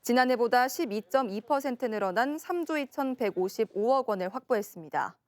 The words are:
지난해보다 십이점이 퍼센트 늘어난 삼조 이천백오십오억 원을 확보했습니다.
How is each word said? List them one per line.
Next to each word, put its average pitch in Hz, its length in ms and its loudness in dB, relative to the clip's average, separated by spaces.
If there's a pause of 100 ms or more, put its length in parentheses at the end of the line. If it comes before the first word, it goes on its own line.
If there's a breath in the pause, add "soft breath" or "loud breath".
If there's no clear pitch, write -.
지난해보다 247 640 4
십이점이 220 720 -2
퍼센트 269 440 -2
늘어난 220 520 0
삼조 330 400 -4
이천백오십오억 254 1300 0
원을 190 240 -2
확보했습니다. 160 840 -4 (100)